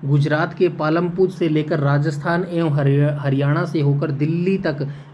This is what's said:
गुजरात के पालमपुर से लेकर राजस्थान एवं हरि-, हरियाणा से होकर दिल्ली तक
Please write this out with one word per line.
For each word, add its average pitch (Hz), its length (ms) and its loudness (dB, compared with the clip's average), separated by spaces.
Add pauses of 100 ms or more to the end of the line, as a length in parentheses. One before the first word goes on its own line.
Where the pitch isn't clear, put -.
गुजरात 151 480 0
के 175 160 2
पालमपुर 175 600 0
से 175 200 -2
लेकर 151 300 0
राजस्थान 147 720 0
एवं 170 180 0
हरि-, 143 500 2
हरियाणा 143 460 0
से 170 160 -2
होकर 143 300 0
दिल्ली 170 460 0
तक 143 300 -4 (260)